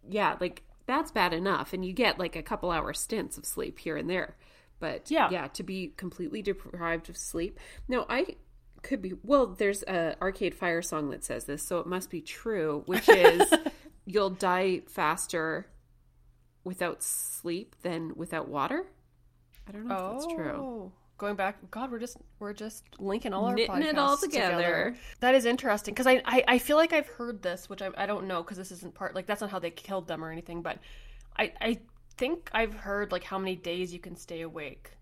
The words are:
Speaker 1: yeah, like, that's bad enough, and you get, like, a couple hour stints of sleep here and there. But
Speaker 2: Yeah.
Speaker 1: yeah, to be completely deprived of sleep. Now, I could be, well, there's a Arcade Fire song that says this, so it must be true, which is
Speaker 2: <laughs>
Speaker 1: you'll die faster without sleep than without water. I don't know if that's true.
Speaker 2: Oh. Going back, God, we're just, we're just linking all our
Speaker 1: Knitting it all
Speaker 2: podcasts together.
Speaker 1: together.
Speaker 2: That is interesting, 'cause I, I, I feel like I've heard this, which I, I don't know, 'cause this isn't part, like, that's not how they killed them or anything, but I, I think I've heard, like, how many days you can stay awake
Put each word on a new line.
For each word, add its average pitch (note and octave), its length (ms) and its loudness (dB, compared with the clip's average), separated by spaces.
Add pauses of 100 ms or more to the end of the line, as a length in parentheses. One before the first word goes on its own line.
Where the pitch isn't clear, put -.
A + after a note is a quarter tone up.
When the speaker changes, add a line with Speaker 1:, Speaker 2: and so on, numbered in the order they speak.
Speaker 1:
yeah, F3+ 320 2
like, F3+ 240 -4 (220)
that's D#4 240 0
bad F3+ 220 2
enough, F3 400 0
and F#3 120 -4
you F#3 100 -4
get, A3 240 2
like, F3 180 -2
a E3 60 -8
couple F#3 280 -4
hour D#3 220 -2
stints - 460 -4
of - 80 -16
sleep - 320 -6
here D#3+ 180 -6
and D#3 140 -4
there. F3+ 260 -4 (440)
But D3+ 300 -6
Speaker 2:
Yeah. C#4+ 200 4
Speaker 1:
yeah, E3 180 -2
to - 140 -10
be F#3 340 -8
completely F#3 460 -8
deprived E3+ 680 -4
of E3+ 80 -14
sleep. E3+ 420 -6 (300)
Now, B3 200 0
I C4+ 280 -2 (460)
could C4 180 -2
be, F#3 220 -6
well, C4 240 6
there's G3+ 380 0
a E3 380 0
Arcade F#3+ 320 0
Fire E3+ 280 0
song D3+ 280 -2
that - 140 -8
says A#2 220 -6
this, C#3+ 160 -6
so F3 180 -2
it - 60 -6
must F3+ 240 -4
be E3 100 -8
true, D#3 680 -2
which F#3 220 2
is F3+ 340 12 (360)
Speaker 2:
<laughs> - 280 -20
Speaker 1:
you'll G3 240 2
die F#3 580 2
faster D#3+ 760 -2 (1000)
without F#3 380 -2
sleep - 800 -6
than E3 340 -4
without E3 320 -6
water. G3 380 -2 (800)
I G3 60 -16
don't G#3+ 140 -12
know A3+ 80 -2
if F#3+ 280 -4
that's E4 120 -6
true. D4+ 220 -4
Speaker 2:
Oh. A#3 360 -8 (260)
Going G#3 160 -2
back, G3+ 220 0 (160)
God, B3+ 180 -6
we're A#3 80 -6
just, A#3+ 180 -8 (220)
we're G#3 140 -8
just G#3+ 320 -12 (160)
linking G3+ 320 -2
all G3 140 2
our G3 80 2
Speaker 1:
Knitting A3+ 280 2
it D#4 160 2
all C#4+ 180 6
Speaker 2:
podcasts C#4+ 40 -2
together. B3 360 2
Speaker 1:
together. F3 400 2 (220)
Speaker 2:
That B3+ 160 6
is B3 120 8
interesting, A#3 460 0
'cause B3 140 2
I, B3+ 180 8
I, B3+ 220 4
I B3 120 8
feel D4 180 4
like E4 160 6
I've D4+ 160 2
heard A#3+ 340 -10
this, F3+ 260 -4
which G3 140 -8
I, F#3+ 140 -4
I G3 100 -2
don't F#3+ 220 -2
know, F3+ 160 0
'cause F#3+ 120 -10
this F3+ 140 -12
isn't F3 240 -14
part, - 220 -6
like, F#3 100 -6
that's G#3 140 0
not G3+ 100 -4
how G3 80 -4
they E3+ 140 -4
killed F#3+ 340 -6
them D#3+ 180 -4
or D#3+ 60 -8
anything, E3+ 320 -8
but E3+ 160 -6 (580)
I, - 240 2
I A3+ 200 -2 (380)
think E4 340 -2
I've A3 200 2
heard, G3+ 380 -4
like, F3+ 140 -4
how F#3+ 120 -6
many F#3+ 200 -2
days F3 360 -4
you F3 60 -12
can E3+ 160 -12
stay E3 280 -12
awake D#3+ 600 -12